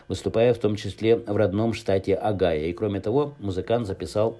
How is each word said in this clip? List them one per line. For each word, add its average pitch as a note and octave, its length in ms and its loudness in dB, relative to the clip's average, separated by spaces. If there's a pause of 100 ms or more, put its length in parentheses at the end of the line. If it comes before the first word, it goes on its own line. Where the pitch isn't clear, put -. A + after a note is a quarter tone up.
выступая G2+ 460 2
в - 40 0
том G#2+ 200 0
числе A2 400 2
в G#2 180 -4
родном G#2 380 2
штате F#2+ 420 0
Огайо. F2+ 540 0
И F2+ 40 -4
кроме G2+ 280 -4
того, C#3+ 380 -2
музыкант G2+ 480 -2
записал G2 520 -2